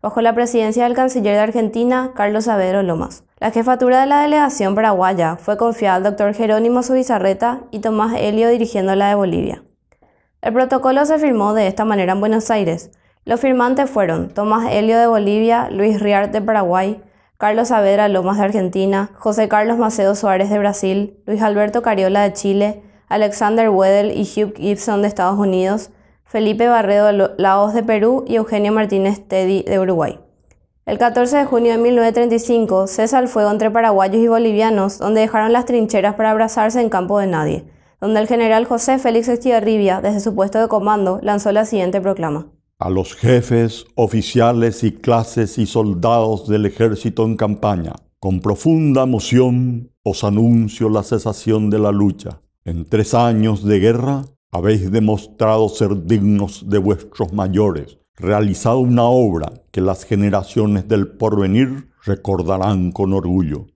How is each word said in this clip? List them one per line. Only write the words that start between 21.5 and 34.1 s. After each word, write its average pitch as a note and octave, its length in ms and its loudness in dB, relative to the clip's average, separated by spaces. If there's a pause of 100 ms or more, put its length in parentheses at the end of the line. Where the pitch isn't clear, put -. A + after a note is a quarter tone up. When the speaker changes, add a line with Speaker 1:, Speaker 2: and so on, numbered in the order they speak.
Speaker 1:
Cariola G3+ 420 2
de G3+ 100 0
Chile, G#3 500 -2 (260)
Alexander G#3+ 600 0
Wedel G3 420 4
y - 120 -4
Hugh G#3 320 -4
Gibson G3+ 460 -2
de G#3 80 0
Estados G3+ 280 -2
Unidos, G3 540 0 (320)
Felipe G#3+ 460 0
Barredo G#3 380 4
de G#3 60 4
Lo-, G3 240 2
Laos G3+ 360 2
de A3+ 100 0
Perú A#3 420 2
y A3+ 100 -2
Eugenio A3 360 0
Martínez G3+ 560 0
Tedi F#3+ 360 0
de G3 160 0
Uruguay. F#3 400 -2 (680)
El G#3 120 -4
catorce A#3+ 400 2
de C#4+ 80 2
junio A#3 260 0
de A3+ 60 0
mil A#3+ 180 2
novecientos A3+ 200 2
treinta A#3+ 200 2
y A3+ 40 0
cinco A3 480 0
cesa A3 320 0
el B3+ 100 -2
fuego G#3 200 0
entre G#3+ 220 0
paraguayos G#3+ 500 2